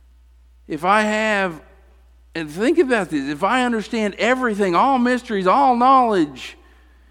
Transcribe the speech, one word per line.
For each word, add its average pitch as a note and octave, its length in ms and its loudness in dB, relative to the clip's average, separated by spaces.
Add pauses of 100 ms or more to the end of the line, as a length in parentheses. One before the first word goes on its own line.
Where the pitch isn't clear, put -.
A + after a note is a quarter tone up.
(680)
If D#3 160 -8
I G#3 200 2
have, G#3+ 600 -2 (720)
and D#3+ 160 -8
think A3+ 260 0
about A#3+ 320 0
this, C#3 200 -4
if D3 120 -8
I A#3+ 220 0
understand A3+ 520 -4
everything, G#3+ 600 0
all B3+ 240 2
mysteries, A#3+ 480 0
all B3+ 300 4
knowledge, A3+ 800 2 (540)